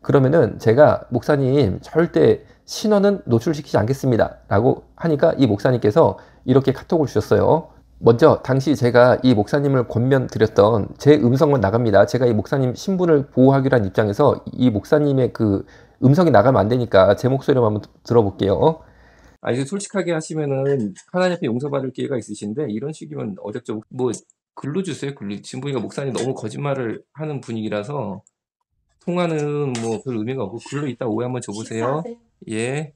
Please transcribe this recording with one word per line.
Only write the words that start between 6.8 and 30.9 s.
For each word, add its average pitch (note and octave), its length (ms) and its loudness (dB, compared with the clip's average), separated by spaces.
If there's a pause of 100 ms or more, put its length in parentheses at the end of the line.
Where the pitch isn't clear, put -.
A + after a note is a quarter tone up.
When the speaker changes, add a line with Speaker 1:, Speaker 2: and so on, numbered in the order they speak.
Speaker 1:
주셨어요. G#2+ 640 0 (320)
먼저 A#2 440 4
당시 C3+ 320 0
제가 A#2+ 480 4
이 B2+ 100 4
목사님을 C3 540 0
권면드렸던 A2+ 1080 2
제 D3 180 6
음성만 C3+ 440 2
나갑니다. G#2 460 4
제가 B2 200 0
이 A#2+ 60 2
목사님 B2+ 440 -2
신분을 F3 540 0
보호하기로 C3+ 460 4
한 G#2+ 80 2
입장에서 G#2+ 680 0
이 B2 180 2
목사님의 C3+ 600 0
그 G#2 340 0 (380)
음성이 D#3 260 4
나가면 A2 300 4
안 G2+ 80 0
되니까 G#2 480 2
제 B2 120 -4
목소리만 C3 380 0
한번 G#2+ 160 -2 (220)
들어볼게요. A2 760 0 (600)
아, A2 100 -6
이제 C3 140 -4
솔직하게 F#3+ 480 -6
하시면은 C#3 840 -4 (180)
하나님 F3+ 240 -2
앞에 E3 100 -8
용서받을 C3 460 -6
기회가 B2+ 240 -6
있으신데 G#2+ 520 -8
이런 C3+ 240 -8
식이면 C3+ 500 -12
어렵죠. A2 460 -10
뭐 B2+ 240 -4 (420)
글로 D3+ 300 -8
주세요, C#3 320 -8
글로. G2+ 260 -12
지금 - 200 -14
보니까 C#3 180 -6
목사님 B2+ 320 -8
너무 A#2+ 220 -4
거짓말을 C3 680 -8 (120)
하는 D3 260 -10
분위기라서 G#2+ 840 -8 (840)
통화는 D3 680 -2 (100)
뭐 A2+ 220 -4
별 B2+ 140 -6
의미가 B2 260 -6
없고 G#2+ 140 -12 (120)
글로 D3 160 -6
이따 B2+ 200 -8